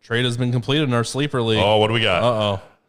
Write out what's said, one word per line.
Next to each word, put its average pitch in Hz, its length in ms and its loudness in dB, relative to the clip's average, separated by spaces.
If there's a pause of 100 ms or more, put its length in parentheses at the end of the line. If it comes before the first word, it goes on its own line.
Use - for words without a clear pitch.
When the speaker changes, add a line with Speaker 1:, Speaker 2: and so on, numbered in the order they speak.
Speaker 1:
Trade 117 220 -4
has 120 140 -4
been 123 160 -2
completed 135 340 -2
in 123 60 -2
our 120 100 0
sleeper 135 380 -4
league. 110 200 0
Speaker 2:
Oh, 107 180 4
what 107 80 4
do 110 60 0
we 113 80 0
got? 98 220 2
Speaker 1:
Uh-oh. 107 380 0 (280)